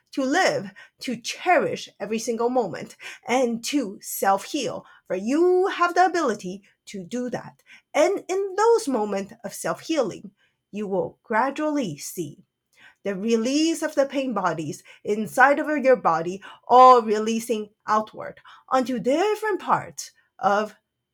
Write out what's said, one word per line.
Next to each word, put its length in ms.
to 120
live, 480
to 200
cherish 680
every 200
single 300
moment, 460
and 380
to 360
self-heal. 840
For 80
you 520
have 280
the 100
ability 560
to 180
do 280
that. 320
And 380
in 260
those 320
moments 460
of 120
self-healing, 760
you 160
will 340
gradually 760
see 480
the 100
release 680
of 100
the 140
pain 260
bodies 480
inside 560
of 80
your 140
body, 440
all 340
releasing 680
outward 540
onto 280
different 640
parts 520
of 360